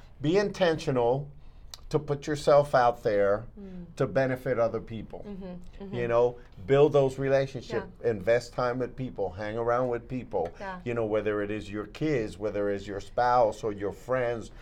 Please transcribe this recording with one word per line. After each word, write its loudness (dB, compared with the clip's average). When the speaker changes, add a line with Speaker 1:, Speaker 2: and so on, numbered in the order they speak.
Speaker 1:
be 2
intentional 2
to 0
put -6
yourself 4
out 4
there 2
Speaker 2:
Mm. -14
Speaker 1:
to 2
benefit 0
other 2
people. -12
Speaker 2:
Mm-hmm, -12
mm-hmm. -10
Speaker 1:
You -2
know, 4
build 6
those 4
relationships, 0
Speaker 2:
Yeah. 2
Speaker 1:
invest 2
time 0
with -4
people, -4
hang -6
around 2
with -4
people. -4
Speaker 2:
Yeah. -10
Speaker 1:
You -4
know, 0
whether 0
it -4
is -6
your -6
kids, -2
whether -2
it's -4
your -6
spouse 2
or -2
your -4
friends, -4